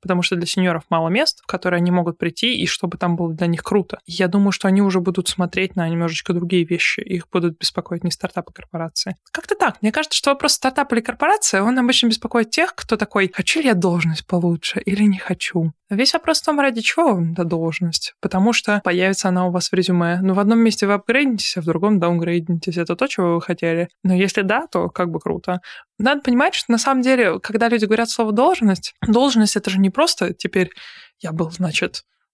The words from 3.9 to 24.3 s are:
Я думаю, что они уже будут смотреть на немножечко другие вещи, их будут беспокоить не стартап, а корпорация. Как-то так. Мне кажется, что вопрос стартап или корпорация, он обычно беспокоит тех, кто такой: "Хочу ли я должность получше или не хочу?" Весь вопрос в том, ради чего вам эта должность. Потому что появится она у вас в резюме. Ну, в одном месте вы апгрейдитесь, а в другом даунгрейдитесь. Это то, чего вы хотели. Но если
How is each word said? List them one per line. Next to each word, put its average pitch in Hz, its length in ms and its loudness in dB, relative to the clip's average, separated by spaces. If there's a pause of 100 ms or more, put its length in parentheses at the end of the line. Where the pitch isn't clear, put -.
Я 175 240 -2
думаю, 196 240 2
что - 160 0
они 190 120 4
уже 190 200 2
будут 175 260 -2
смотреть 185 480 -2
на 165 140 0
немножечко 170 420 -2
другие 175 320 0
вещи, - 380 -2
их 180 280 -8
будут 170 300 -2
беспокоить - 460 -6
не 170 60 -2
стартап, - 380 -8
а - 40 -20
корпорация. - 640 -8 (160)
Как-то - 220 -6
так. 349 260 -2
Мне 214 100 0
кажется, - 260 -4
что - 140 0
вопрос 285 220 0
стартап 262 400 -2
или 226 80 0
корпорация, 285 600 0
он 247 140 2
обычно 247 300 4
беспокоит 226 420 0
тех, 330 260 0
кто - 200 -6
такой: 202 400 0
"Хочу - 240 -2
ли 302 60 2
я 233 80 4
должность 170 520 0
получше 170 540 -2
или 202 240 0
не 202 140 4
хочу?" 170 560 -4 (160)
Весь 226 240 0
вопрос 320 280 0
в - 40 -12
том, 294 140 0
ради 254 220 0
чего 311 320 2
вам 170 200 0
эта 175 100 -2
должность. 165 760 -4
Потому 196 340 0
что 208 300 0
появится 185 460 0
она 180 160 2
у 180 60 0
вас 175 180 -2
в - 60 -8
резюме. 175 440 2
Ну, 190 140 2
в 190 60 0
одном 214 180 4
месте 220 300 2
вы 202 60 2
апгрейдитесь, 233 640 0
а 180 40 -4
в 156 40 -6
другом 175 340 2
даунгрейдитесь. 170 800 -2
Это 170 180 -2
то, 247 100 -2
чего 175 300 0
вы 170 60 -2
хотели. 170 480 -2 (140)
Но 185 120 2
если 190 260 0